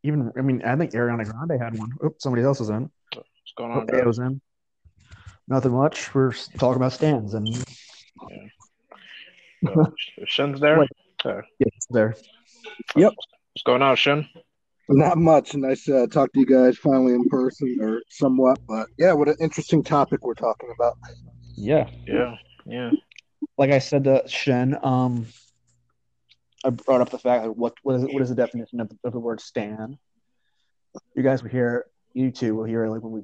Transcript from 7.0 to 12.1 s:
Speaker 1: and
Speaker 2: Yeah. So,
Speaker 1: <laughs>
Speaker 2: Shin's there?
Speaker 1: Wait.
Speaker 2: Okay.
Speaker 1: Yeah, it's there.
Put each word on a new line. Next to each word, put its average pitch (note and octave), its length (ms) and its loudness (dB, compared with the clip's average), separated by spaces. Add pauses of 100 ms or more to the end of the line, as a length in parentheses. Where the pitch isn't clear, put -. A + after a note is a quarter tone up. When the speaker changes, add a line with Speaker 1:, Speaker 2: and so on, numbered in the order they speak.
Speaker 1:
and A2 200 -4 (760)
Speaker 2:
Yeah. - 180 -20 (1160)
So, D#3 280 2 (140)
Speaker 1:
<laughs> - 180 -16
Speaker 2:
Shin's C#3 340 -4
there? D3+ 200 6
Speaker 1:
Wait. C#3+ 100 4 (340)
Speaker 2:
Okay. G2+ 220 -6 (140)
Speaker 1:
Yeah, C3+ 160 2
it's - 160 -12
there. A2+ 240 2 (800)